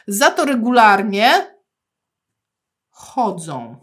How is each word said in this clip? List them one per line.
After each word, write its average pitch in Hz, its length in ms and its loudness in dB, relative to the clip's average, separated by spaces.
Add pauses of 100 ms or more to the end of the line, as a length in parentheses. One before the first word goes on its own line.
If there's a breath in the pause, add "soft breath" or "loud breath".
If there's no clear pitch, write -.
Za 226 240 0
to 349 140 -4
regularnie 220 880 2 (1600)
chodzą. 160 920 -10